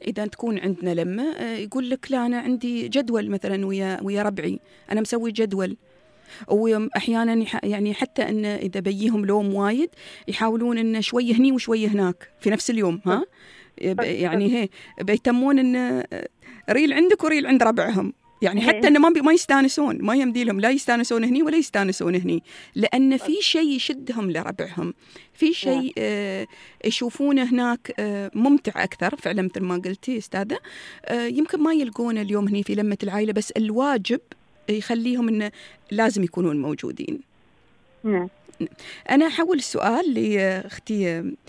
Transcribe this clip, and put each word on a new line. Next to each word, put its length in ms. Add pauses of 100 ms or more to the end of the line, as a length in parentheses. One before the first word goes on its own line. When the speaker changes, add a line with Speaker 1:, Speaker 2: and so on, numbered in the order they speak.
Speaker 1:
إذا 200
تكون 320
عندنا 360
لمة، 280
آه، 340
يقول 340
لك: 220
"لا، 140
أنا 120
عندي 500
جدول 420
مثلًا 360
ويا، 360
ويا 200
ربعي، 380 (320)
أنا 80
مسوي 320
جدول." 440 (720)
وأحيانًا 920
يح-، 220
يعني 300
حتى 340
إن 160
إذا 360
بيهم 460
لوم 280
وايد، 360 (380)
يحاولون 500
إن 240
شوي 300
هني 200
وشوي 340
هناك 420 (120)
في 100
نفس 200
اليوم، 360
ها؟ 120
Speaker 2:
صح. 60 (580)
Speaker 1:
ب-، 180
Speaker 2:
صح. 80
Speaker 1:
يعني 460
هي 140 (320)
بيتمون 580
إن، 180
آه، 280 (680)
ريل 220
عندك 320
وريل 220
عند 160
ربعهم. 500 (300)
يعني 180
Speaker 2:
إيه. 60
Speaker 1:
حتى 220
إن 120
ما 80
بي-، 120
ما 120
يستانسون، 680
ما 140
يمدي 300
لهم 160
لا 100
يستانسون 540
هني 180
ولا 140
يستانسون 580
هني، 280 (320)
لأن 420
في 180
Speaker 2:
صح. 60
Speaker 1:
شيء 360
يشدهم 540
لربعهم، 640 (380)
في 120
Speaker 2:
نعم. 100
Speaker 1:
شيء، 440
آه، 480 (380)
يشوفونه 580 (100)
هناك، 460
آه، 360
ممتع 500
أكثر 320
فعلًا 260
مثل 200
ما 120
قلتي 440
أستاذة. 400 (480)
آه، 200
يمكن 360
ما 100
يلقونه 480
اليوم 280
هني 140
في 120
لمة 280
العائلة، 300
بس 180
الواجب 720 (480)
يخليهم 600
إنه 220 (400)
لازم 320
يكونون 400
موجودين. 580 (840)
Speaker 2:
نعم. 240 (840)
Speaker 1:
أنا 160
أحول 300
السؤال 580
لأختي 1080 (260)